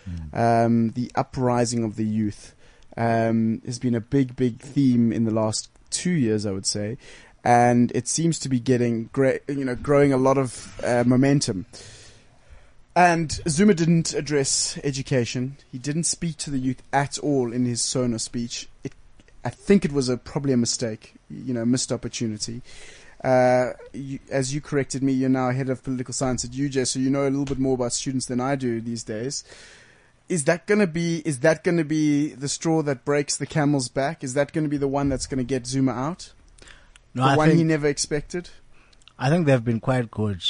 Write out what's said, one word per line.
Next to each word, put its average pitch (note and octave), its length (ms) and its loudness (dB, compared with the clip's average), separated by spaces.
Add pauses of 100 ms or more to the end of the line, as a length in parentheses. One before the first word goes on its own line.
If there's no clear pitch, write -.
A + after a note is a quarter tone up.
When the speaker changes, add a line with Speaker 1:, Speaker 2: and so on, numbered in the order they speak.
Speaker 1:
Mm. A2+ 560 0
Speaker 2:
Um, A#2 260 2
the B2 240 -6
uprising A#2+ 680 0
of G#2 140 -4
the A2 80 -2
youth, G#2+ 500 -4 (400)
um, A2+ 720 0
has B2 140 -8
been A#2+ 160 0
a A2+ 60 -2
big, C3 340 0
big B2 240 -2
theme B2 520 2
in A2+ 140 0
the A2 80 0
last A2 360 -2 (200)
two - 220 -4
years, A2 340 2
I G2+ 60 -2
would F#2+ 140 -6
say. G#2 320 -4 (460)
And A#2+ 500 4
it A#2+ 140 -2
seems D#3+ 320 0
to C#3 100 -6
be B2+ 100 0
getting A#2 520 0
great, C3 360 0
you C#3 180 -4
know, B2 100 -4
growing C#3+ 380 4
a C3 40 2
lot C3 200 4
of, - 460 -4
uh, A#2+ 220 2
momentum. B2+ 600 4 (1300)
And E3+ 360 4 (180)
Zuma G3 240 6
didn't E3 400 2
address C#3+ 680 -2
education. C3 760 -2 (140)
He C3 80 -12
didn't D3 240 -4
speak - 340 -4
to - 140 -10
the C#3 80 -2
youth C3 220 -4 (120)
at C#3+ 260 -2
all C3+ 320 0
in B2 140 0
his A#2+ 160 -2
Sona A#2+ 380 -2
speech. - 500 -8 (140)
It, - 100 -12 (500)
I - 60 -6
think - 340 2
it D#3 80 -2
was C3+ 180 0
a, B2 80 -2
probably C#3 360 -4
a B2 40 2
mistake, A2+ 580 -4 (140)
you B2 240 -8
know, A#2 120 -4
missed B2 260 0
opportunity. A#2 680 -6 (640)
Uh, B2+ 480 4 (220)
you, C3+ 260 -10 (100)
as C3+ 240 -2
you D3+ 80 -4
corrected C#3 400 -4
me, C3+ 100 2
you're C3 180 0
now C3 220 2
head C3 180 -2
of B2+ 140 -4
political B2+ 300 -6
science B2+ 320 -2
at A#2+ 80 -12
U C#3 160 -2
J, C3 160 0
so C3 140 -4
you C3+ 100 0
know C#3 140 0
a C#3 80 0
little C#3 140 -2
bit C3+ 140 -4
more C3 140 0
about A#2+ 200 -2
students C3 340 -4
than B2 120 -4
I C3+ 160 -2
do B2 240 -2
these A2+ 240 -8
days. A#2 400 -8 (840)
Is D#3+ 160 -2
that E3+ 220 0
gonna G#3 200 4
be, E3+ 380 -2
is C#3+ 140 -2
that D#3 240 2
gonna E3+ 200 2
be D3+ 460 2
the B2+ 180 -10
straw D#3+ 360 0
that C#3+ 200 -4
breaks C#3+ 320 0
the C#3+ 100 -6
camel's C#3+ 440 0
back? C#3+ 340 -4
Is B2+ 120 -8
that C#3+ 180 0
gonna D#3 160 -2
be C#3+ 80 -2
the C#3 100 0
one C#3 220 0
that's C3 160 -2
gonna C3 180 -2
get B2 240 -4
Zuma C3 240 2
out? C3+ 400 -6 (840)
Speaker 1:
No, B2 100 0
Speaker 2:
The C3+ 60 6
Speaker 1:
I C#3 80 6
Speaker 2:
one D#3 120 6
he D#3+ 80 8
Speaker 1:
think D#3+ 100 4
Speaker 2:
never D3+ 200 2
expected? D3+ 640 -4 (680)
Speaker 1:
I B2+ 100 0
think E3+ 160 4
they've C3 180 4
been A2+ 160 0
quite B2+ 300 -2
good G#2 400 -4